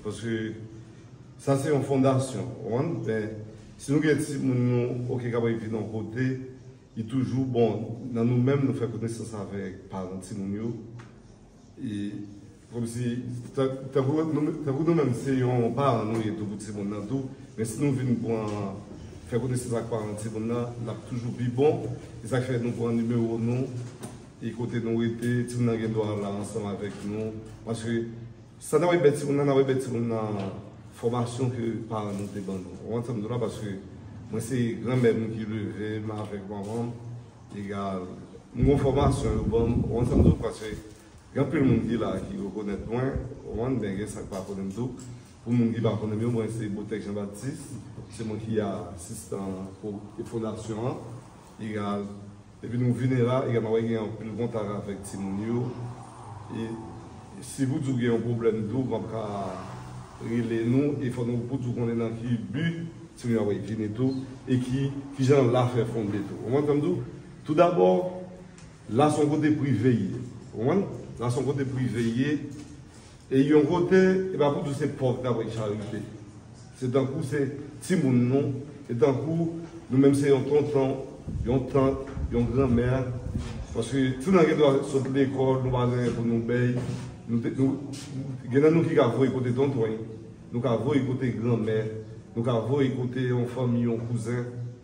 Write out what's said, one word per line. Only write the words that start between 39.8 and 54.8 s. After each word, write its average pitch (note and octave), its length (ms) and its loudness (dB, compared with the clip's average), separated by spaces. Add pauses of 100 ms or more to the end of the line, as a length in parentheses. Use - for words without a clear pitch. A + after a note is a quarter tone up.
on A2+ 120 2
entend - 400 8
parce G#2+ 180 -4
que G#3+ 60 -8 (680)
il - 40 -2
y - 40 4
a A3 40 4
plus D#3 160 0
de C3+ 40 6
monde A2+ 220 4
qui A2+ 100 0
là, G2+ 180 0 (140)
qui G2+ 80 -8
reconnaît G2 400 -6 (120)
moins, B2+ 240 0 (360)
on G#2 140 -4
entend C3 80 0
bien G#2 240 -2
que G#2 100 -4
ça G#2 140 -10 (100)
pas G2 120 -6
pour F#2+ 160 -8
nous. G2 340 -6 (560)
Pou A#2+ 80 2
moun A#2 160 4
ki G2+ 80 -2
pa G#2+ 160 2
konnen G#2+ 240 -2
mwen, A#2+ 140 0
mwen A2 180 0
se G#2+ 160 -6
Botek G2+ 380 -6
Jean-Baptiste. G#2 720 -8 (340)
Se A2+ 160 -8
mwen G#2+ 140 -6
ki G#2+ 180 -2
asistan G2 920 -6 (260)
pou G2+ 220 -8 (260)
fondasyon A2 600 -4
an. D#3 80 -6 (680)
E A2 60 -6 (100)
a, G2+ 140 -2 (680)
depi A#2+ 220 -4
nou B2 100 2
vini B2+ 320 2
la, B2 240 2
e B2 80 2
a A2 80 2
mwen A2+ 240 2
gen A2+ 140 0
anpil G#2+ 340 -6
kontak G#2+ 400 -2
avèk G2 320 -6